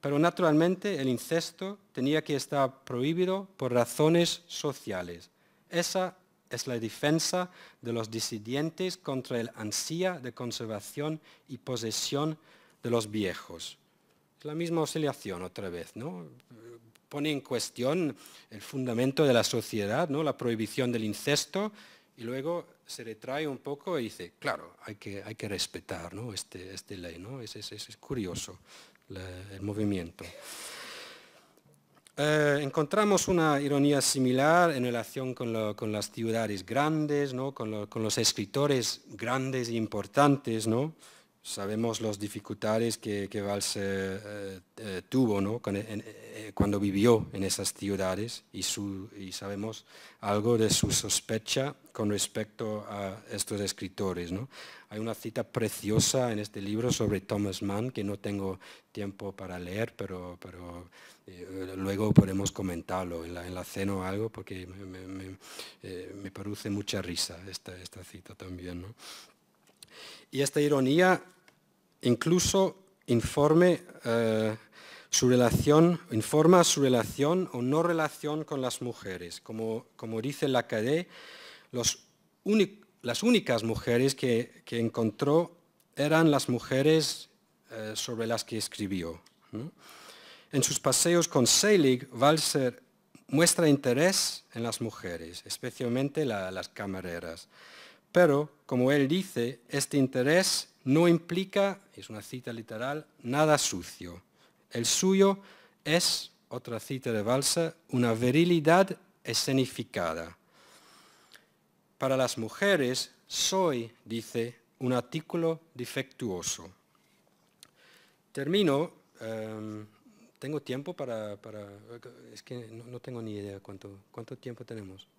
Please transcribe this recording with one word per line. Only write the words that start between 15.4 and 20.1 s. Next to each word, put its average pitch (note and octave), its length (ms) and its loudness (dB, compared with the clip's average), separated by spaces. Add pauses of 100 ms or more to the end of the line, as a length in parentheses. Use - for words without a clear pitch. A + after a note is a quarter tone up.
otra F#2 260 -8
vez, E2+ 280 -10
¿no? F#2 320 -10 (800)
Pone D3 240 -2
en C#3 80 -2
cuestión C3 760 -2 (340)
el G#2+ 100 -16
fundamento C3 640 0
de C3+ 80 6
la A#2 100 6
sociedad, A2+ 680 0
¿no? C#3+ 140 -2